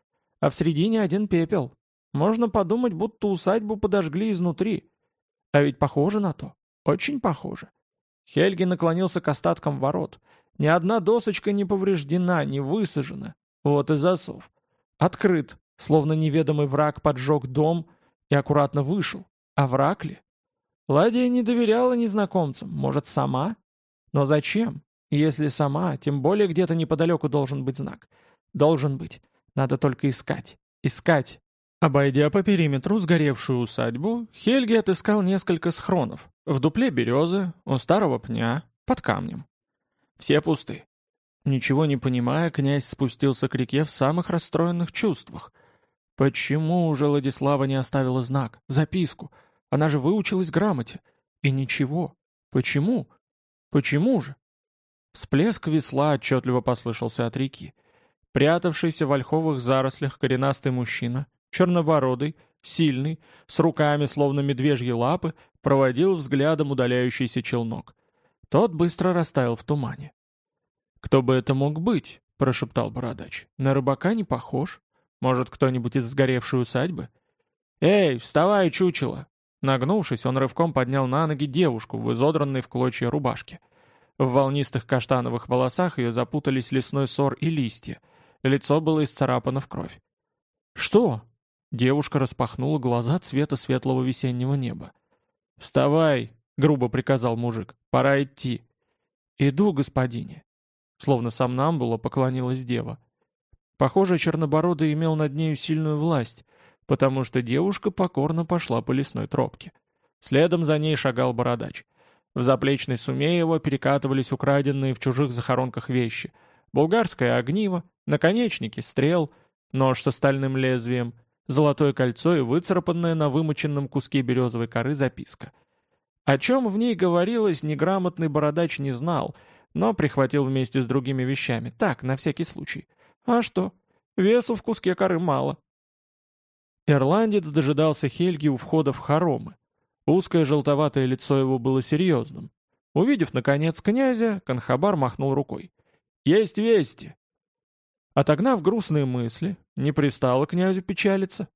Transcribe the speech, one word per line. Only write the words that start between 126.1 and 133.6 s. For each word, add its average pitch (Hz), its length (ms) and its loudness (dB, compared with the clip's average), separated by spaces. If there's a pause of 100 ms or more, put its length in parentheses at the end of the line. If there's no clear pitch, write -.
О 139 120 4
чем 247 300 0
в 196 100 -2
ней 233 160 0
говорилось, 185 720 0
неграмотный 165 640 0
бородач 151 520 0
не 139 120 -4
знал, 139 420 -4 (400)
но 202 200 0
прихватил 143 500 0
вместе 131 380 -2
с 120 60 -2
другими 127 360 -2
вещами, 127 460 -4
так, 170 340 -2
на 131 140 -2
всякий 160 260 -4
случай. - 420 -10 (400)
А 240 160 2
что? 190 300 -2 (460)